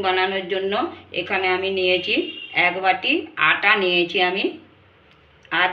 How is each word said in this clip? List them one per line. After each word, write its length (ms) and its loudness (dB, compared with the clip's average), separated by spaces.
বানানোর 480 0
জন্য 200 -2
এখানে 260 -2
আমি 120 -2
নিয়েছি 360 0
এক 160 0
বাটি 300 0
আটা 220 2
নিয়েছি 340 2
আমি, 140 -2
আর 220 2